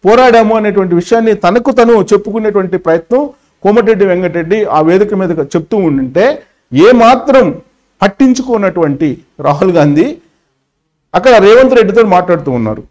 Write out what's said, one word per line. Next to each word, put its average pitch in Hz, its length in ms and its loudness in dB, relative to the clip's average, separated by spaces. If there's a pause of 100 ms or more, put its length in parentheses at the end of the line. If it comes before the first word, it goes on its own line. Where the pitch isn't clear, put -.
పోరాడాము 226 520 2
అనేటువంటి 202 380 -2
విషయాన్ని 220 400 0
తనకు 208 360 -2
తను 226 420 2
చెప్పుకునేటువంటి 202 680 -2
ప్రయత్నం 180 500 -2 (340)
కోమటిరెడ్డి 208 440 2
వెంకటరెడ్డి 180 580 -2
ఆ 156 160 -2
వేదిక 190 340 0
మీద 185 160 -4 (100)
చెప్తూ 160 360 -6
ఉండింటే, 165 680 -2 (320)
ఏమాత్రం 233 880 2 (420)
పట్టించుకోనటువంటి 196 1160 -2 (220)
రాహుల్ 143 320 -2
గాంధీ 165 440 0 (1000)
అక్కడ 190 200 0
రేవంత్ 226 400 4
రెడ్డితో 220 280 2
మాట్లాడుతూ 175 480 -2
ఉన్నారు. 113 400 -6